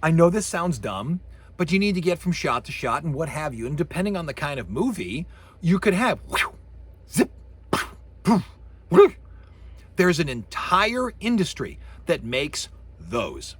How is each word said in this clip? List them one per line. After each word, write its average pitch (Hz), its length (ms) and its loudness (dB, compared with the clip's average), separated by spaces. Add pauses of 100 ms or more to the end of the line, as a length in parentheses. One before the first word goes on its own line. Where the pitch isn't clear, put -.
I 156 80 2
know 170 200 8
this 196 160 -2
sounds 175 320 -2
dumb, 110 420 -4 (360)
but 165 160 -2
you 190 60 4
need 202 160 4
to 180 60 0
get 175 180 0
from 180 140 -2
shot 127 340 0
to 143 60 -12
shot 127 320 -2
and 156 100 -2
what 151 140 -4
have 147 260 -6
you. 113 120 -8
And 143 100 -4
depending 180 400 -2
on 170 100 -6
the 139 80 -8
kind 143 260 -6
of 92 80 -8
movie, 135 580 -4 (340)
you 180 180 4
could 196 160 2
have 214 340 0
whew, - 260 -4 (560)
zip, - 200 2 (400)
poof, - 720 0 (480)
whew. 370 240 8 (840)
There's 180 240 4
an 156 80 0
entire 208 920 -2
industry 202 580 -2 (280)
that 156 180 -2
makes 131 440 -6 (300)
those. 87 600 -8